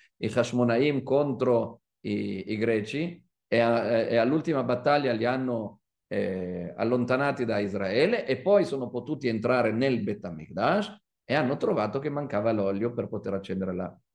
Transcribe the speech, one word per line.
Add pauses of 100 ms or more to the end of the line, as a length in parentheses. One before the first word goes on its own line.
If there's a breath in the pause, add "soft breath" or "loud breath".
(180 loud breath)
i
Hashmonaim
contro (180)
i,
i
greci, (240)
e
a-,
e
all'ultima
battaglia
li
hanno, (260)
eh,
allontanati
da
Israele,
e
poi
sono
potuti
entrare
nel
Bet
Hamikdash (300)
e
hanno
trovato
che
mancava
l'olio
per
poter
accendere
la, (180)